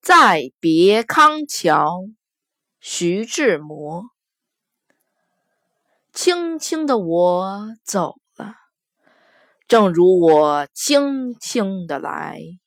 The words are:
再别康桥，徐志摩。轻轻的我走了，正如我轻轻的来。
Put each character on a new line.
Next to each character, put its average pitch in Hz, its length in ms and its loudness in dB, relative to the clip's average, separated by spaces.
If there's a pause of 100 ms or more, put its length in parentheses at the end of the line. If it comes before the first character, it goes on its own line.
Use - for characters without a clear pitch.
再 202 560 4
别 185 460 4
康 302 420 2
桥， 160 600 -2 (720)
徐 180 440 -4
志 226 320 -2
摩。 151 500 -14 (2000)
轻 339 460 -2
轻 311 260 -6
的 262 140 0
我 180 720 -2 (160)
走 175 320 -6 (180)
了， - 200 -18 (1120)
正 208 240 4
如 180 260 4
我 151 560 4
轻 277 640 -2
轻 190 480 -6
的 147 140 -8
来。 - 400 -10 (260)